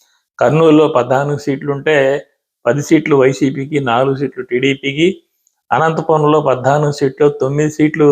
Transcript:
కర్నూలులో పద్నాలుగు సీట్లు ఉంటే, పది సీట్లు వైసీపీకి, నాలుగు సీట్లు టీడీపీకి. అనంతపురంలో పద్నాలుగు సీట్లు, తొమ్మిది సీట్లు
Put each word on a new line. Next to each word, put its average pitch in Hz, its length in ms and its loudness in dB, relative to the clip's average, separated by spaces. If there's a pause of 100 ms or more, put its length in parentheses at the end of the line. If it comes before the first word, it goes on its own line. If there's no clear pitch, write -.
(380)
కర్నూలులో 151 500 4
పద్నాలుగు 135 500 -2
సీట్లు 143 340 -6
ఉంటే, 147 240 -2 (680)
పది 131 180 0
సీట్లు 156 340 0
వైసీపీకి, 139 640 0
నాలుగు 131 360 0
సీట్లు 131 260 -8
టీడీపీకి. 139 680 -2 (600)
అనంతపురంలో 156 720 0
పద్నాలుగు 139 520 0
సీట్లు, 143 380 -2
తొమ్మిది 147 400 -2
సీట్లు 151 420 0